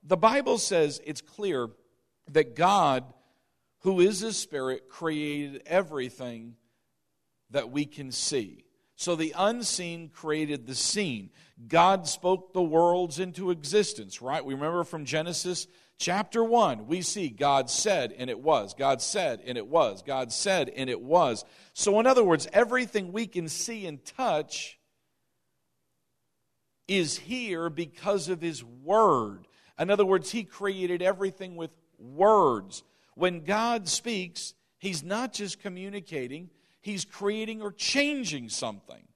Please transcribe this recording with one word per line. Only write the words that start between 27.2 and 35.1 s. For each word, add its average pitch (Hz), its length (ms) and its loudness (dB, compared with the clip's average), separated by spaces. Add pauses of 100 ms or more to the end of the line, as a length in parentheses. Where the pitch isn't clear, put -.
because 165 580 -4
of 180 120 -4
His 156 240 -6
Word. 127 840 2 (320)
In 165 100 -2
other 208 160 4
words, 185 260 2
He 226 140 -4
created 185 560 -4
everything 185 560 -2
with 165 140 -8 (280)
words. 143 840 4 (320)
When 170 300 0
God 214 440 0
speaks, 185 680 -4 (240)
He's 180 240 -6
not 214 300 -4